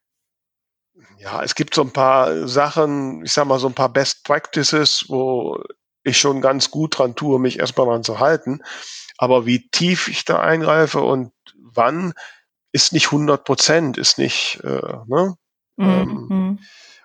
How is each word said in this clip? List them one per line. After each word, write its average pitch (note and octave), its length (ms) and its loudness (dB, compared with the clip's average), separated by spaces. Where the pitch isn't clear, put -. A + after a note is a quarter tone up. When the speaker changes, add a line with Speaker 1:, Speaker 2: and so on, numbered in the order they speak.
Speaker 1:
ja, G2+ 240 -8
es - 120 -4
gibt D3 200 -4
so D#3 80 4
ein C3 100 -2
paar C3 560 4
Sachen, C#3+ 760 0
ich - 80 -4
sag D3 140 2
mal, C3 120 2
so B2+ 80 -2
ein B2+ 80 -2
paar C3 160 0
Best C3+ 340 -2
Practices, D3+ 840 0
wo B2+ 540 -2
ich C3 160 0
schon C#3 220 2
ganz C3+ 300 2
gut D#3 280 -2
dran B2 160 0
tue, C#3+ 240 0
mich B2+ 200 0
erstmal B2+ 280 0
dran A#2 180 -2
zu A2 140 -6
halten. C#3 420 0
Aber B2 280 2
wie B2 240 0
tief F3 380 0
ich - 160 -8
da - 160 2
eingreife D#3 600 2
und B2+ 320 0
wann, B2 540 -2
ist - 200 2
nicht - 180 2
hundert D3 340 2
Prozent, D3 540 0
ist - 200 0
nicht, - 460 -2
äh, - 320 -6
ne? F3 280 0
Speaker 2:
Mhm, G3 120 0
Speaker 1:
Ähm, F#3 400 -2
Speaker 2:
mhm. F#3+ 300 -2